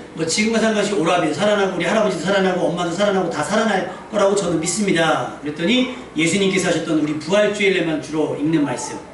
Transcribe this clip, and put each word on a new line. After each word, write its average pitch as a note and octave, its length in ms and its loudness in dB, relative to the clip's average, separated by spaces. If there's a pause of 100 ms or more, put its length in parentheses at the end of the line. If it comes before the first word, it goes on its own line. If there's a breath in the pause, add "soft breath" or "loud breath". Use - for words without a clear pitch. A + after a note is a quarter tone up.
(160)
뭐 D#3+ 100 -2
지금과 A3 340 0
상관없이 G#3 340 2
오라비도 E3 400 2
살아나고 G3 440 2
우리 E3+ 80 -2
할아버지도 F#3+ 360 0
살아나고 F#3 400 2
엄마도 E3+ 300 -2
살아나고 F#3+ 380 2
다 D3 120 -4
살아날 G3+ 480 0 (220 loud breath)
거라고 G3+ 240 2
저는 F3 240 0
믿습니다. E3 800 0
그랬더니 F3 540 0 (220 loud breath)
예수님께서 F3 500 2
하셨던 D#3 320 0
우리 D3 200 0
부활주일에만 F3+ 840 0
주로 D3+ 360 -2
읽는 D3+ 280 2
말씀. - 320 -6 (160)